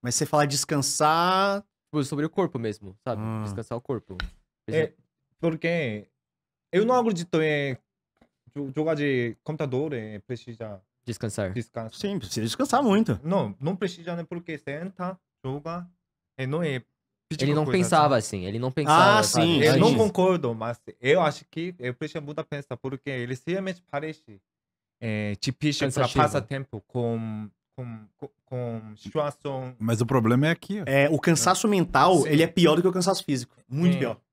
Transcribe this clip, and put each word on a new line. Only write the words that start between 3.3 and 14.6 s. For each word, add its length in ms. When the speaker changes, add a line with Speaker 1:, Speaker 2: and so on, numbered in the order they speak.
Speaker 2:
Descansar 320
o 40
corpo. 360
Por 580
Speaker 3:
É, 40
Speaker 2:
exemplo. 180
Speaker 3:
porque 720
eu 140
não 120
acredito 420
em 360
jo-, 200
jogar 200
de 500
computador, 480
é, 280
precisa 600
Speaker 2:
Descansar. 480
Speaker 3:
descansar. 460
Speaker 1:
Sim, 200
precisa 280
descansar 360
muito. 400
Speaker 3:
Não, 380
não 160
precisa, 400
né? 80
Porque 320
senta, 640